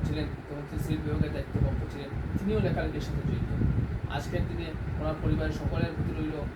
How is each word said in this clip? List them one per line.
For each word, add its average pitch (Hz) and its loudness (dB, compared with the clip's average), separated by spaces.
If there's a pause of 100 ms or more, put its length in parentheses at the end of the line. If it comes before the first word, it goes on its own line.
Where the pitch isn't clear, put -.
ছিলেন 151 2 (240)
এবং 143 -4
তিনি 151 -4
সিভিল - 0
বিভাগের 151 4
দায়িত্বপ্রাপ্ত - 0 (100)
ছিলেন, 143 -8 (300)
তিনিও 214 2
লেখালেখির 165 0
সাথে - 0
জড়িত। - 0 (600)
আজকের 147 0
দিনে 165 -2 (320)
ওনার 156 0
পরিবারের 156 2
সকলের - 2
প্রতি - 0
রইল 151 -2 (200)